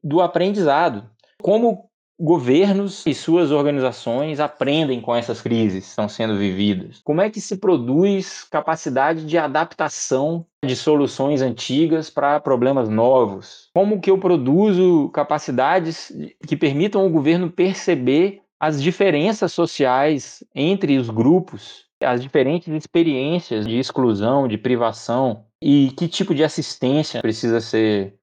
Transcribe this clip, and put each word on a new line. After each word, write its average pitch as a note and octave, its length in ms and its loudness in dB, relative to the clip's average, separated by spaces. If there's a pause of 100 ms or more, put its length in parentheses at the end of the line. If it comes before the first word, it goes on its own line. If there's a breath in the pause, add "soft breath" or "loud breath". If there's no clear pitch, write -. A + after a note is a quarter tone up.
do E3 180 0
aprendizado. E3 880 0 (320)
Como A3 480 0 (340)
governos F3 840 2
e C#3 80 0
suas E3 340 2
organizações C#3+ 920 -2
aprendem C#3 600 -2
com A#2+ 140 -2
essas A#2 260 -4
crises A2 440 0
que - 40 -20
estão G#2+ 180 -4
sendo A2 300 -4
vividas? G2 680 -2
Como D3+ 160 -2
é G#3+ 120 0
que G#3 100 -10
se G3 160 -8
produz F#3 840 0
capacidade D#3 840 -2
de D#3 140 0
adaptação D#3 1080 -2 (180)
de B2+ 120 -2
soluções C#3+ 640 0
antigas D3+ 720 -2
para C#3+ 280 0
problemas C3 480 0
novos? A2 840 0
Como G3+ 260 2
que F#3+ 120 2
eu F#3+ 80 4
produzo F3+ 920 2
capacidades D3+ 1040 -2 (320)
que D3 100 -4
permitam E3 460 0
ao G3 80 2
governo E3 400 2
perceber F3+ 920 0 (180)
as D3+ 200 -2
diferenças F3+ 720 0
sociais C#3+ 920 0 (100)
entre D3+ 460 0
os A#2+ 100 -4
grupos, A#2+ 760 0 (180)
as B2 180 0
diferentes D3 500 0
experiências D3+ 920 -2
de A2+ 140 -2
exclusão, B2+ 680 0
de G#2 120 -4
privação, A#2+ 840 -2 (140)
e C#3 380 4
que E3+ 100 -2
tipo E3+ 280 -4
de D3 80 2
assistência D3 760 -2
precisa A2+ 400 0
ser G#2+ 640 -2